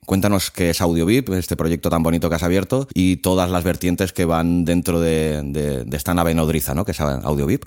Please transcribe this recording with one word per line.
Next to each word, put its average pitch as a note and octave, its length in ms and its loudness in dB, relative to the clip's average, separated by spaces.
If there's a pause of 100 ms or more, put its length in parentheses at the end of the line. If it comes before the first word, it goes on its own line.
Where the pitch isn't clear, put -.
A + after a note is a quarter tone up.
Cuéntanos G2 460 0
qué F2 200 0
es E2 100 -2
Audiovip, F#2 500 2
este F#2 260 -2
proyecto E2 340 -2
tan E2 120 2
bonito E2 260 2
que D#2+ 60 0
has E2 80 -2
abierto G2 520 0
y F#2 240 2
todas F#2 320 0
las F2+ 140 0
vertientes F2+ 480 0
que F#2 120 0
van E2+ 400 2
dentro E2+ 360 0
de, D#2 440 0
de, C#2+ 400 -4
de B1+ 120 -6
esta F2 180 -2
nave E2 200 2
nodriza, D#2 400 0
¿no? F2+ 100 -2
Que F#2 80 -4
es - 80 -6
Audiovip. C#2+ 680 -2